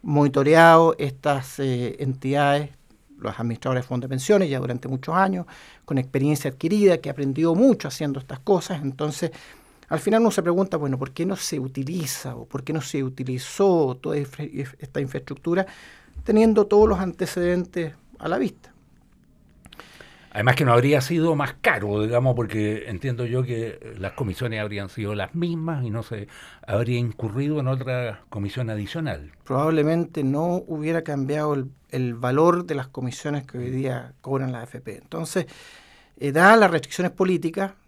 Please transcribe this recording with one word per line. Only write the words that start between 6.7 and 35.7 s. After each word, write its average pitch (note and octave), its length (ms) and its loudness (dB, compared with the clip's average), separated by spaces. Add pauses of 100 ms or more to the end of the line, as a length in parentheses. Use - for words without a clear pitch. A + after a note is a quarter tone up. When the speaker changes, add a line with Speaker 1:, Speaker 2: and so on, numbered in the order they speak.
Speaker 1:
que D3+ 100 -8
ha - 20 -8
aprendido C#3+ 420 0
mucho A3 360 4
haciendo C#3 280 -4
estas C3 220 -12
cosas. F3+ 420 -2
Entonces, D3+ 500 -4 (580)
al D#3+ 100 -2
final A3 220 2
uno A3+ 100 4
se G3 100 0
pregunta, F3 360 0
bueno, C3+ 200 -2
¿por C3+ 140 -6
qué E3+ 140 -6
no G3 100 -4
se - 240 -6
utiliza C3 760 -8
o A#2 80 -14
por C3+ 180 -10
qué D#3+ 80 -8
no D#3+ 80 -2
se C#3 240 -4
utilizó C3 1000 0
toda D#3 160 -4
infra-, C#3+ 300 -8 (320)
esta C#3+ 220 -8
infraestructura C#3+ 640 -4 (580)
teniendo G#3+ 420 4
todos G#3 220 6
los F#3+ 120 2
antecedentes F3 920 -2 (260)
a - 100 -8
la - 80 -2
vista? - 360 -6 (1600)
Speaker 2:
Además A#2+ 240 2
que D3+ 80 0
no A#2+ 100 6
habría C3+ 280 6
sido D#3+ 340 2
más C#3+ 240 -4
caro, G#2 440 0
digamos, A#2+ 320 2
porque G#2+ 500 -2
entiendo A#2+ 400 -6
yo B2 160 -2
que A2+ 560 -8
las G2 160 -6
comisiones A2 480 -6
habrían G2+ 260 -8
sido G#2 280 -6
las F#2+ 180 -6
mismas E3 500 -4
y A2+ 60 -4
no G#2+ 140 -6
se G2+ 240 -10 (400)
habría A#2 320 0
incurrido A#2+ 600 -4
en C3 80 -2
otra B2+ 640 -4
comisión G#2+ 400 -6
adicional. G#2 640 -6 (120)
Speaker 1:
Probablemente D#3 800 0
no E3 440 -2
hubiera D#3+ 340 -4
cambiado D3 540 -2
el, C3 160 -6 (180)
el B2+ 240 -4
valor D#3 540 2
de D#3 80 -4
las C3 120 -6
comisiones C3+ 600 -6
que - 100 -14
hoy B2 140 -6
día B2+ 500 -6
cobran C3+ 300 -4
las A#2 100 -8
A - 40 -12
F B2 160 -16
P. G#2+ 160 -12
Entonces, E3 500 -6 (720)